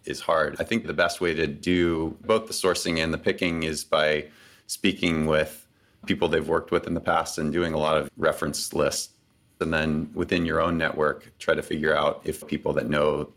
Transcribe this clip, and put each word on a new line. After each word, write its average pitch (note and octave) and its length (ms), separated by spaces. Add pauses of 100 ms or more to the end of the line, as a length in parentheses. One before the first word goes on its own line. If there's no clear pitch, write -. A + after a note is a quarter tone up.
is - 140
hard. D#2 400
I E2+ 60
think A2+ 200
the E2 80
best E2+ 280
way E2+ 120
to D#2 140
do E2 760
both A2 260
the - 60
sourcing F2 460
and D#2+ 140
the D#2 40
picking E2+ 460
is D#2 200
by D2+ 420 (420)
speaking E2 580
with D#2 400 (400)
people F2 220
they've D#2 200
worked E2 240
with F2 140
in E2+ 80
the D#2+ 80
past E2 360
and D#2 140
doing E2 220
a D#2 40
lot D#2 200
of C#2+ 200
reference D2+ 560
lists. - 400 (480)
And D#2+ 120
then D#2 400
within F2 320
your D#2+ 160
own E2+ 160
network, D2+ 600
try - 160
to D2+ 80
figure D#2 320
out D2 300
if - 240
people D2+ 260
that D2+ 140
know D2+ 500